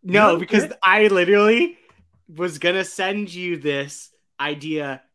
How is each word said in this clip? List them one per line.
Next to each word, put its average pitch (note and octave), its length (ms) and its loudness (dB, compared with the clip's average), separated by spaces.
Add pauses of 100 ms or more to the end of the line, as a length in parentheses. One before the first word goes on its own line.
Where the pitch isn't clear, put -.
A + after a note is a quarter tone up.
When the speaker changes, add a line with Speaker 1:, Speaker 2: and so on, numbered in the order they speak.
Speaker 1:
You F3+ 100 -6
Speaker 2:
No, - 0 -
Speaker 1:
didn't G#3 140 6
let F3 80 4
me E3+ 60 -2
Speaker 2:
because G3+ 240 0
Speaker 1:
finish. - 200 -12
Speaker 2:
I G#3 240 4
literally G#3 680 2 (500)
was E3 300 -8
gonna F3+ 260 0
send G3 500 -6
you F3 220 -6
this C#3+ 540 -6 (280)
idea D3 640 -6 (120)